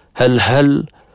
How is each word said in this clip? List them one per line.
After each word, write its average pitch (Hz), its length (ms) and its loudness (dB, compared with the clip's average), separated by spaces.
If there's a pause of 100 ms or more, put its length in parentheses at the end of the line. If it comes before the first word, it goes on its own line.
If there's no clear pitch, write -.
(160)
hal-hal 127 680 0 (300)